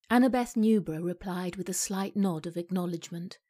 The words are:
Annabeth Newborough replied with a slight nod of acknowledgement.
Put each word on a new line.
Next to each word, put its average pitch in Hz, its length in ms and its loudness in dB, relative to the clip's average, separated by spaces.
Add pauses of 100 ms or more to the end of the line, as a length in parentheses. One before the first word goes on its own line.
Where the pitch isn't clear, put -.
Annabeth 247 480 4
Newborough 196 460 2
replied 180 520 -6
with 185 140 -8
a 185 40 -4
slight 196 420 -4
nod 180 320 0
of 170 100 -6
acknowledgement. 175 800 -4 (120)